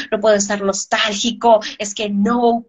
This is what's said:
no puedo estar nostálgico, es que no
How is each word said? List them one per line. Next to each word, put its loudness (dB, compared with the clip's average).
no -2
puedo 4
estar -2
nostálgico, 0
es -8
que -4
no 2